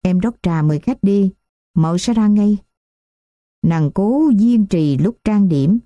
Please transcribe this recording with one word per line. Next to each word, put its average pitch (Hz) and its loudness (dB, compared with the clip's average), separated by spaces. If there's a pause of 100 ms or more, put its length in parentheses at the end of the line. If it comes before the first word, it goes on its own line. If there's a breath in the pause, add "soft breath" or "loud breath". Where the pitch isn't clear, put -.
"Em 185 0
rót 226 -2
trà 165 -2
mời 151 0
khách 240 -6
đi, 196 0 (420)
mợ 165 0
sẽ 240 -4
ra 220 2
ngay." 208 2 (1080)
Nàng 160 0
cố 262 0
kiên 226 2
trì 151 -2
lúc 185 -2
trang 208 0
điểm 160 0